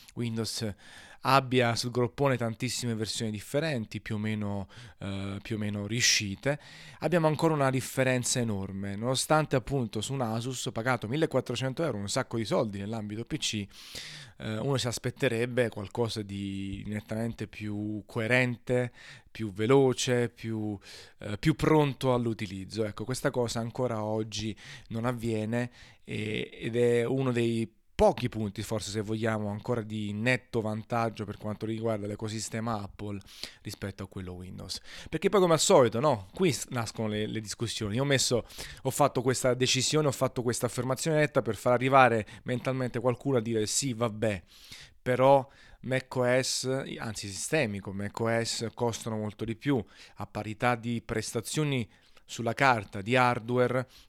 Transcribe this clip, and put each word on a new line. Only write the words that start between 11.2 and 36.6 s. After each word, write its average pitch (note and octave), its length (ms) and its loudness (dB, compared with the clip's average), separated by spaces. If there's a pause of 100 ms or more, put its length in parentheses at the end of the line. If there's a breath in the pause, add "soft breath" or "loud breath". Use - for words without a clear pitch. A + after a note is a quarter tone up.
euro, B2 140 -2
un G2+ 100 -6
sacco A#2+ 300 -2
di A2+ 80 0
soldi G#2+ 340 0
nell'ambito G#2 460 -6
P D#3 120 -6
C, G2+ 300 -2 (680 loud breath)
eh, A2+ 220 -6
uno C3+ 180 0
si B2 100 0
aspetterebbe A#2+ 800 0
qualcosa G#2+ 540 -2
di G2 640 -6
nettamente A2 600 -6
più G#2 580 -6
coerente, B2 880 0 (360 loud breath)
più A2 220 -6
veloce, B2 800 4
più, G#2+ 480 -6 (400 loud breath)
eh, G#2 200 -8
più D#3 180 2
pronto D3 580 4
all'utilizzo. G#2 720 -2
Ecco, G#2 180 -8
questa B2+ 280 -2
cosa A#2+ 280 -2
ancora A#2 420 -2
oggi A2 540 -4 (340 loud breath)
non A2+ 140 -4
avviene A#2 680 -2 (340 loud breath)
e, A2 480 -6
ed A#2 240 -4
è A#2+ 260 4
uno C3 300 0
dei A#2 360 0 (280)
pochi D3 320 4
punti, A2 320 -4
forse G#2 300 -4
se G#2+ 100 -2
vogliamo, A2 480 0
ancora A2+ 320 -2
di G#2+ 320 -4
netto A#2+ 480 0
vantaggio A2 640 -2
per G2+ 140 -10
quanto G#2+ 260 -6
riguarda A2 400 -2
l'ecosistema A2 760 -4
Apple G2+ 400 -8 (440 loud breath)
rispetto G2+ 400 -8
a F#2+ 40 -10
quello F#2 260 -10
Windows. F#2+ 460 -12 (300 loud breath)
Perché F#3 200 0
poi, G3+ 100 6
come F3 140 6
al D#3 60 6
solito, A#2 400 8
no? B2+ 320 2
Qui F3+ 200 2
s-, - 180 -6